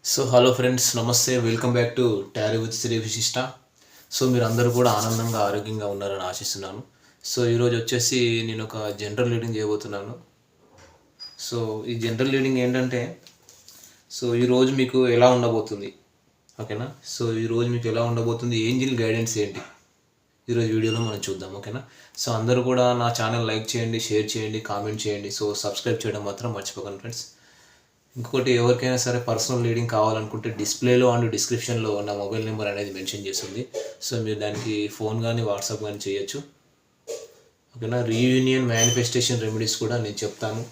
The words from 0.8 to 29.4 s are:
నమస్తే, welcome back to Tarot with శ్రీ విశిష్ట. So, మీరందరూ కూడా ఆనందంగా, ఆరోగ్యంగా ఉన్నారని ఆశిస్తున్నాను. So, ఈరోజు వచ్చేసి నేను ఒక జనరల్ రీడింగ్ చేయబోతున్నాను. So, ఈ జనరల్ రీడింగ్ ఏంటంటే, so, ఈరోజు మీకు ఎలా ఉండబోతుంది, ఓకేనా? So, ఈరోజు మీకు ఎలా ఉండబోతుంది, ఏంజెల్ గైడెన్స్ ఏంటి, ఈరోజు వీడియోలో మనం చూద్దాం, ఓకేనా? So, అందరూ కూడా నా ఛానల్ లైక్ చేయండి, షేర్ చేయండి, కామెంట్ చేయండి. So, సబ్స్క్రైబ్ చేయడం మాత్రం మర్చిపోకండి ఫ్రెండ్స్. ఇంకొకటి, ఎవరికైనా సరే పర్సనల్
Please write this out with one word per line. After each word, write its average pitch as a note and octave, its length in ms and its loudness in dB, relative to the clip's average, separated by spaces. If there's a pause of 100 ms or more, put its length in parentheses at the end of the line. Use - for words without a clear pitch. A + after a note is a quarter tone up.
నమస్తే, A#2+ 380 2 (100)
welcome A2+ 320 2
back A#2+ 220 2
to B2 80 4 (280)
Tarot G#2+ 280 0
with A2+ 160 -4
శ్రీ A2+ 260 -2
విశిష్ట. A2 320 -2 (800)
So, - 60 0 (100)
మీరందరూ A#2 460 4
కూడా B2 200 8
ఆనందంగా, A2+ 480 0
ఆరోగ్యంగా G#2 460 -4
ఉన్నారని G2 380 -4
ఆశిస్తున్నాను. G2 500 -8 (500)
So, B2+ 100 -2 (120)
ఈరోజు A#2+ 280 4
వచ్చేసి A#2+ 380 0 (300)
నేను A2 180 -6
ఒక A2 100 -12 (240)
జనరల్ G#2+ 340 0
రీడింగ్ A2+ 240 -2
చేయబోతున్నాను. G#2+ 560 -4 (1300)
So, A#2+ 120 -4 (320)
ఈ A#2+ 40 -4 (100)
జనరల్ A#2 300 0
రీడింగ్ C3+ 300 2
ఏంటంటే, B2+ 360 0 (1160)
so, B2+ 100 -4 (160)
ఈరోజు B2+ 380 6
మీకు B2+ 200 2 (160)
ఎలా B2 200 10
ఉండబోతుంది, A2 540 0 (760)
ఓకేనా? A2+ 240 -8 (260)
So, A#2+ 120 -2 (180)
ఈరోజు A#2 320 0
మీకు A#2 160 -2
ఎలా A#2 180 0
ఉండబోతుంది, A#2 480 0 (120)
ఏంజెల్ C3 320 2
గైడెన్స్ A2+ 420 0
ఏంటి, F#2 180 -8 (880)
ఈరోజు A#2 240 2
వీడియోలో A2+ 320 2
మనం G#2 220 -4
చూద్దాం, F#2 320 -8
ఓకేనా? A2+ 220 -8 (420)
So, - 40 -2 (120)
అందరూ B2 280 4
కూడా B2+ 180 6 (160)
నా A#2 60 2 (120)
ఛానల్ A2+ 320 0
లైక్ A2 200 -2
చేయండి, A2+ 360 -2
షేర్ G#2+ 260 2
చేయండి, A2 260 -4 (120)
కామెంట్ G#2+ 340 -4
చేయండి. G2+ 320 -4
So, G#2 80 -2 (180)
సబ్స్క్రైబ్ G#2+ 400 -2
చేయడం G#2 260 -4
మాత్రం G#2+ 280 -6
మర్చిపోకండి G2 460 -10
ఫ్రెండ్స్. A#2 200 -10 (960)
ఇంకొకటి, B2+ 320 0 (100)
ఎవరికైనా B2 440 4
సరే B2 140 0 (100)
పర్సనల్ A#2+ 380 0